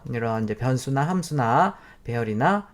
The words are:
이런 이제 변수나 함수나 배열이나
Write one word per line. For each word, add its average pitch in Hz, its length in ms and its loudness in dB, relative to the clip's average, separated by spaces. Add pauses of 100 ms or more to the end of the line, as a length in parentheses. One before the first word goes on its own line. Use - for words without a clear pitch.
이런 113 360 -2
이제 107 80 -2
변수나 131 500 0
함수나 156 720 2 (300)
배열이나 117 680 0